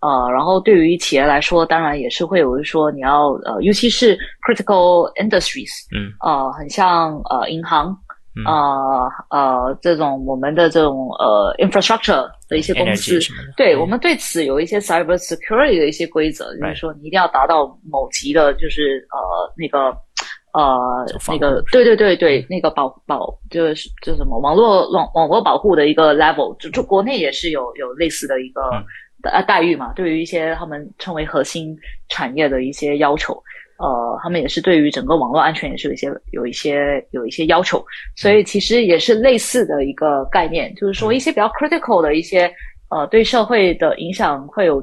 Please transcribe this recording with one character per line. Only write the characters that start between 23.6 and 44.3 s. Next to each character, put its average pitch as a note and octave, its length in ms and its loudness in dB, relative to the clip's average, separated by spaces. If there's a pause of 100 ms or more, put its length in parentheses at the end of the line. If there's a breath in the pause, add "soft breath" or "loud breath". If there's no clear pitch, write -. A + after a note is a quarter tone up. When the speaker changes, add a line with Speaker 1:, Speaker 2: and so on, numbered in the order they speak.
Speaker 1:
是， - 140 -14 (120)
就 - 120 -2
是 D3+ 60 2
什 D3 60 0
么， C3 140 0
网 C#3+ 160 0
络， G3+ 380 6
网， E3+ 220 0
网 D#3+ 140 2
络 E3+ 140 2
保 C#3+ 160 2
护 G3 160 2
的 D3+ 140 4
一 D3+ 40 2
个 D3+ 220 6
level， D3+ 440 2
就， E3 120 -12
就 - 140 -2
国 G3 180 2
内 B3+ 160 -2
也 D3 140 -2
是 - 180 -6
有， B2+ 240 -6
有 C3 200 -10
类 D#3+ 140 -2
似 D3+ 200 -8
的 C3 140 -2
一 C3 80 -12
个 C3+ 100 -10 (140)
Speaker 2:
嗯。 G#2 100 -8 (360 loud breath)
Speaker 1:
待， - 220 -2
待 F#3+ 200 2
遇 E3+ 120 2
嘛， B2+ 200 -8
对 F3+ 180 -4
于 D#3+ 100 -4
一 - 20 -4
些 D#3+ 300 -4
他 E3 100 -10
们 D3+ 320 -12
称 - 160 -12
为 D#3 140 -6
核 E3 160 -2
心 D#3+ 340 -8 (320 loud breath)
产 B2+ 280 -6
业 D#3 120 2
的 C3 140 -2
一 C3 80 -4
些 D3 280 -4
要 D3 180 2
求， - 180 -6 (440 loud breath)
呃， A#2+ 440 -4
他 E3+ 80 -6
们 F3 100 -2
也 C3 60 -4
是 - 140 -4
对 F3 180 4
于 D3 140 2
整 B2+ 120 -6
个 D3 120 2
网 B2 160 0
络 D#3 80 2
安 D3+ 120 2
全 D3+ 200 -8
也 B2 40 -8
是 - 120 -6
有 C#3+ 40 -4
一 C3+ 40 -8
些， C#3 120 -6 (220)
有 - 160 -6
一 B2 60 -6
些， C#3+ 580 -2
有 B2 160 -8
一 A#2+ 60 -6
些 E3 140 -4
要 E3 140 4
求， - 240 -2 (300 loud breath)
所 - 160 2
以 G#3 140 6
其 - 160 -2
实 A#3 240 2
也 F3 120 4
是 G#3+ 200 4
类 B3 200 4
似 - 300 0
的 D3 180 -2
一 C#3 100 -6
个 C#3+ 320 0
概 F3 200 0
念， D#3+ 240 -4
Speaker 2:
嗯。 - 60 -18
Speaker 1:
就 G#3 100 -4
是 G3 80 -2
说 G#3+ 180 -2
一 C4 60 2
些 C#4+ 140 -2
比 - 40 -2
较 G#3+ 120 2
critical A#3+ 520 0
的 D3+ 140 2
一 D#3+ 80 0
些， F3 260 2 (420 loud breath)
呃， D#3 180 -2
对 A3 160 6
社 A3+ 200 2
会 G3+ 300 2
的 E3 240 0
影 E3+ 160 -8
响 D3 320 -2